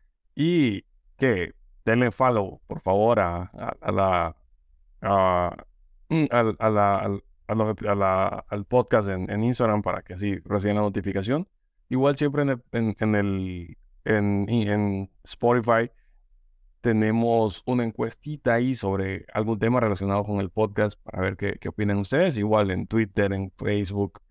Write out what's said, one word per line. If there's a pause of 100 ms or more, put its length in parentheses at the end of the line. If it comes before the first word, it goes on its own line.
(340)
Y (320)
que (300)
denle
follow,
por
favor,
a, (100)
a,
a
la, (640)
a, (520)
mm,
al,
a
la,
al, (220)
a
los, (120)
a
la, (220)
al
podcast
en,
en
Instagram
para
que
así
reciban
la
notificación. (420)
Igual
siempre
en
el,
en,
en
el, (260)
en,
en (140)
Spotify (920)
tenemos
una
encuestita
ahí
sobre
algún
tema
relacionado
con
el
podcast
para
ver
qué,
qué
opinan
ustedes.
Igual
en
Twitter,
en
Facebook, (100)